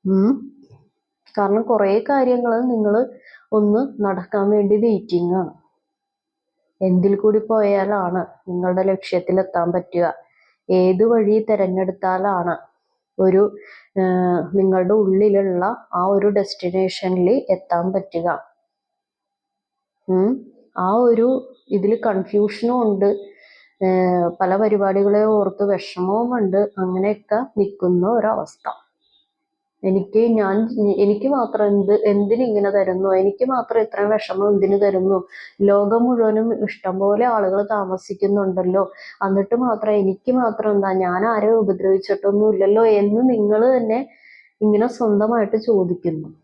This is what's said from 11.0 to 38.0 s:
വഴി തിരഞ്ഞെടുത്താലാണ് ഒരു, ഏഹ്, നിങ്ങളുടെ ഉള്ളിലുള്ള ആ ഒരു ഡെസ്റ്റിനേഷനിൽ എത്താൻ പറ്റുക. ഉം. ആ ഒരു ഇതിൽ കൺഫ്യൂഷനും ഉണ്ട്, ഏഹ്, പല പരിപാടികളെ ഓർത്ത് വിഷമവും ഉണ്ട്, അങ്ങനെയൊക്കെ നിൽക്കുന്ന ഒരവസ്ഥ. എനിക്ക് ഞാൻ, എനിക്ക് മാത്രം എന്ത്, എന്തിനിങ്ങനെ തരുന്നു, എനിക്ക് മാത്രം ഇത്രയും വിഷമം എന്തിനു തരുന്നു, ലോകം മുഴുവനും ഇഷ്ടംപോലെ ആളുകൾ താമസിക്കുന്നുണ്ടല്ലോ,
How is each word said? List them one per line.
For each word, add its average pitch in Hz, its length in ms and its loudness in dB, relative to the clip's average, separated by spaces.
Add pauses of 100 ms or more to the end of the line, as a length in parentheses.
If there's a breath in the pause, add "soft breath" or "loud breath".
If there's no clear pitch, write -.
വഴി 220 460 2
തിരഞ്ഞെടുത്താലാണ് 185 1080 -2 (640)
ഒരു, 190 380 2 (400 loud breath)
ഏഹ്, 180 600 0
നിങ്ങളുടെ 190 360 2
ഉള്ളിലുള്ള 196 1000 0
ആ 180 120 -2
ഒരു 202 220 0
ഡെസ്റ്റിനേഷനിൽ 190 1200 -2
എത്താൻ 185 440 -2
പറ്റുക. 175 540 -6 (1600)
ഉം. 196 360 0 (320)
ആ 185 160 0
ഒരു 240 600 2 (140)
ഇതിൽ 202 360 0
കൺഫ്യൂഷനും 208 760 0
ഉണ്ട്, 202 240 0 (800 loud breath)
ഏഹ്, 180 480 0 (100)
പല 185 140 0
പരിപാടികളെ 202 680 2
ഓർത്ത് 208 480 0
വിഷമവും 202 680 -2
ഉണ്ട്, 190 200 0 (200)
അങ്ങനെയൊക്കെ 202 680 -2 (120)
നിൽക്കുന്ന 185 500 0
ഒരവസ്ഥ. 220 600 -4 (1120)
എനിക്ക് 196 360 0
ഞാൻ, 220 360 2 (360)
എനിക്ക് 208 360 0
മാത്രം 220 400 0
എന്ത്, 202 260 2
എന്തിനിങ്ങനെ 208 760 0
തരുന്നു, 190 400 0
എനിക്ക് 196 360 0
മാത്രം 233 360 -2
ഇത്രയും 208 280 -2
വിഷമം 208 400 -2
എന്തിനു 196 280 2
തരുന്നു, 190 460 0 (380 loud breath)
ലോകം 202 420 2
മുഴുവനും 226 600 0
ഇഷ്ടംപോലെ 202 600 -2
ആളുകൾ 202 460 0
താമസിക്കുന്നുണ്ടല്ലോ, 190 1200 -2 (360 loud breath)